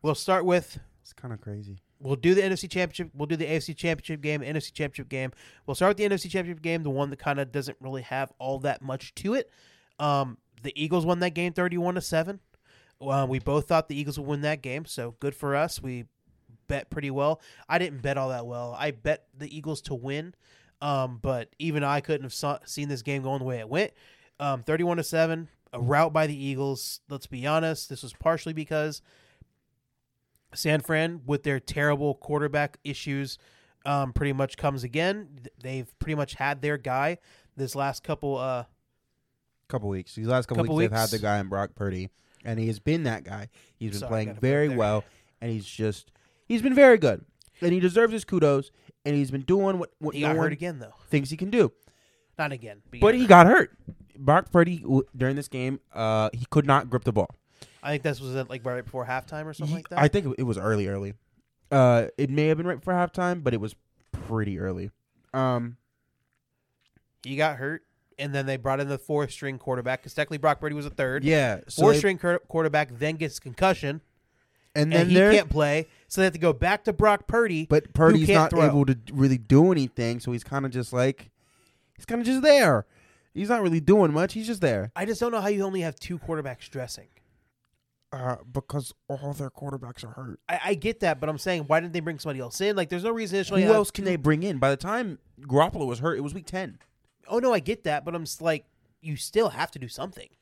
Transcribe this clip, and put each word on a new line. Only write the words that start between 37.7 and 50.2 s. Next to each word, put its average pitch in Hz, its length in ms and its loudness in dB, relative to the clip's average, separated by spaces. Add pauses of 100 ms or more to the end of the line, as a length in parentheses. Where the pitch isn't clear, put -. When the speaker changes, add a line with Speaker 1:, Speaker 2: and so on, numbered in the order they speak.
Speaker 1:
last 139 280 -4
couple, 143 340 -6
uh, 127 280 -4 (1040)
Speaker 2:
Couple 107 200 -4
weeks. 95 280 -6
These 110 100 -6
last 127 200 0
couple 113 180 0
Speaker 1:
couple 156 100 -2
Speaker 2:
weeks, 117 160 2
they've 110 80 -2
had 113 60 2
Speaker 1:
weeks. 110 80 -2
Speaker 2:
the 113 80 -2
guy 104 180 0
in 98 100 -4
Brock 98 280 -4
Purdy, 95 340 -6 (340)
and 113 140 -4
he 113 80 0
has 107 140 -4
been 160 240 -2
that 110 180 -4
guy. 101 260 -12 (280)
He's 110 160 -8
been 101 80 -6
Speaker 1:
Sorry, 127 80 -10
Speaker 2:
playing 110 180 -2
Speaker 1:
gotta 104 140 -10
put 127 80 2
Speaker 2:
very 147 200 2
Speaker 1:
there. 131 80 -2
Speaker 2:
well, 107 280 2 (360)
and 117 120 -6
he's 104 140 -6
just, - 440 -6 (360)
he's 226 160 0
been 262 120 2
very 254 240 10
good. 123 260 2 (360)
And 175 120 2
he 185 60 2
deserves 208 340 4
his 214 120 -6
kudos, 143 480 2 (320)
and 147 100 -2
he's 143 160 0
been 135 120 -6
doing 190 360 2
what, 170 220 -8
what 151 160 -6
Speaker 1:
He 143 60 -4